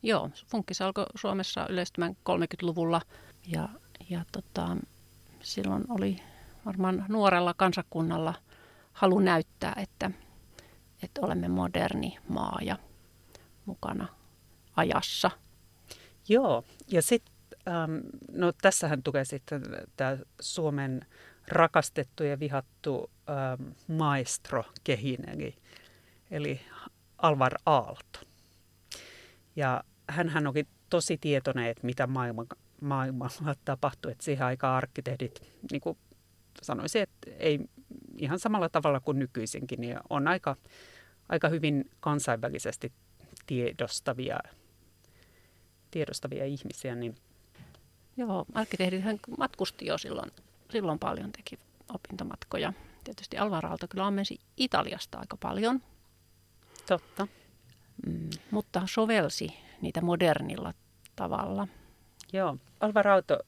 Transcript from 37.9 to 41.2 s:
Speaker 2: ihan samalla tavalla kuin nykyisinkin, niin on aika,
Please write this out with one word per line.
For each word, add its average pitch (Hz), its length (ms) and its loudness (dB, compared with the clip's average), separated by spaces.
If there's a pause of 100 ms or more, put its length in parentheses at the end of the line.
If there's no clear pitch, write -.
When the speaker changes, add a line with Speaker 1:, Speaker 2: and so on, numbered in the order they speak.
Speaker 2:
ihan 147 220 -2
samalla 202 300 2
tavalla 147 300 4
kuin 135 200 0
nykyisinkin, 123 600 -4
niin 120 160 -6 (120)
on 143 180 0
aika, 165 280 0 (720)